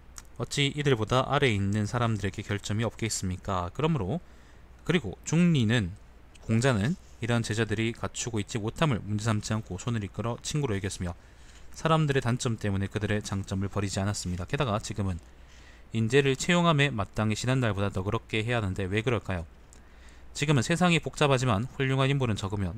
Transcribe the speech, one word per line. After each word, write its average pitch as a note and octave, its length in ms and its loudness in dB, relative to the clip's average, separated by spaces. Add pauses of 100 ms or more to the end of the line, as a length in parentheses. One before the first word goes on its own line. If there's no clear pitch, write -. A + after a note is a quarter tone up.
(360)
어찌 C#3 380 -2
이들보다 C3 580 2
아래에 C#3 220 4
있는 G2+ 320 0
사람들에게 G#2+ 560 -2
결점이 G#2 400 -4
없겠습니까? F#2 880 -4
그러므로, C#3 460 -2 (640)
그리고 D#3 400 -2
중리는, B2+ 720 4 (500)
공자는 A#2+ 540 2 (240)
이런 A#2 240 0
제자들이 A2 480 0
갖추고 A2 480 -6
있지 - 180 -4
못함을 A#2 460 0
문제 G#2 200 -4
삼지 G#2+ 300 0
않고 G2+ 240 -6
손을 A#2 240 -4
이끌어 A2 400 -6
친구로 C#3 320 -2
여겼으며, F#2 400 -4 (580)
사람들의 D#3 480 2
단점 A#2 360 -2
때문에 G2 320 0
그들의 G#2+ 340 -2
장점을 G2 460 -4
버리지 G2+ 320 -2
않았습니다. F#2 460 -4
게다가 A#2 340 -2
지금은 F#2+ 400 -4 (720)
인재를 B2+ 440 4
채용함에 E3 540 4
마땅히 G#2+ 440 0
지난날보다 A2 600 2
너그럽게 G#2+ 500 -2
해야 A#2+ 140 0
하는데 G2 260 -2
왜 G2+ 160 0
그럴까요? F#2+ 460 -2 (880)
지금은 D3 280 4
세상이 E3+ 380 4
복잡하지만 B2+ 640 2 (120)
훌륭한 C3+ 340 2
인물은 B2+ 260 2
적으며 G2 420 -2